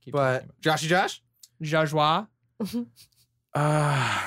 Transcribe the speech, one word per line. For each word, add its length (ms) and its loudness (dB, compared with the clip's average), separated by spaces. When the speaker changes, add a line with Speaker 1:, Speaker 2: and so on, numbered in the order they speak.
Speaker 1:
keep 140 -14
Speaker 2:
But 240 2
Speaker 1:
talking 120 -12
about. 160 2
Speaker 2:
Joshy 80 -4
Josh? 360 0
Speaker 1:
Joshua? 680 0
Speaker 3:
Uh, 720 0